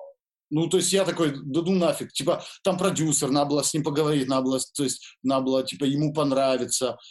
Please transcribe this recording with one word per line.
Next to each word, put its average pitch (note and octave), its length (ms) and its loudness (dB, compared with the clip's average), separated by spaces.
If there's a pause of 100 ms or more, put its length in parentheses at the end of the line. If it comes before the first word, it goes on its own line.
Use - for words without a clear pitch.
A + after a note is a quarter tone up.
(500)
Ну, D#3 180 0
то F#3 100 2
есть F3 160 0
я F#3+ 120 2
такой: E3 260 0 (140)
"Да D3 160 0
ну F#3 140 0
нафиг". E3+ 360 0
Типа, - 320 -2 (200)
там F#3 120 0
продюсер, D#3 540 0
надо C#3+ 220 2
было D3+ 100 2
с - 140 -2
ним D3+ 80 0
поговорить, D3 440 0
надо C3 180 0
было C3 120 0
с-, - 140 -6
то D3 120 -4
есть B2+ 200 -4 (180)
надо C3+ 240 0
было, C3 180 2
типа, - 200 -6
ему C#3+ 280 0
понравиться. C3 840 0 (140)